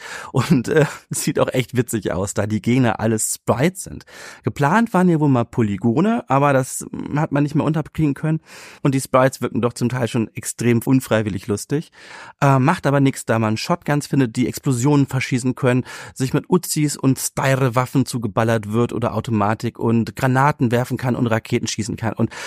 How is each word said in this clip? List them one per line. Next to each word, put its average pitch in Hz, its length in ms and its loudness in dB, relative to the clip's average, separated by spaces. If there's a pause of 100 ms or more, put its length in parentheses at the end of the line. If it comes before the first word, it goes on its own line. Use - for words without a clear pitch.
(320)
und, 131 380 2
äh, 151 180 4 (100)
<laughs> - 140 -20
sieht - 280 -2
auch 127 140 0
echt 127 240 -4
witzig 117 340 -2
aus, 92 220 -4
da 104 140 -2
die 104 160 -2
Gegner 120 360 2
alles 110 360 0
Sprites 131 480 -2
sind. - 220 -14 (380)
Geplant 165 500 2
waren 185 140 6
hier 165 120 4
wohl 147 100 4
mal 120 160 4
Polygone, 117 840 0
aber 139 220 4
das 131 320 0 (320)
hat 151 160 -2
man 143 120 2
nicht 147 100 -2
mehr 120 120 2
unterkriegen 151 500 0
können 156 240 -2 (420)
und 139 140 2
die 135 60 0
Sprites 131 400 2
wirken 117 200 -4
doch 120 120 0
zum 120 160 -2
Teil 123 180 -2
schon 113 280 -2
extrem 117 480 0
unfreiwillig 110 600 0
lustig. 123 460 -4 (500)
Äh, 139 160 4
macht 151 300 2
aber 139 140 4
nichts, 135 240 0
da 113 120 0
man 110 180 0
Shotguns 147 520 -2
findet, 131 280 0
die 123 120 0
Explosionen 139 580 2
verschießen 131 480 -2
können, 123 320 0 (380)
sich 131 100 -2
mit - 160 -2
Uzis 156 480 0
und 135 220 2
Styre-Waffen 131 880 0
zugeballert 113 640 -2
wird 117 220 0
oder 117 200 -2
Automatik 110 640 -2
und 117 380 0
Granaten 131 560 2
werfen 123 260 0
kann 123 180 -2
und 127 120 0
Raketen 113 400 -2
schießen 110 280 -6
kann 110 180 -4
und 117 180 0 (160)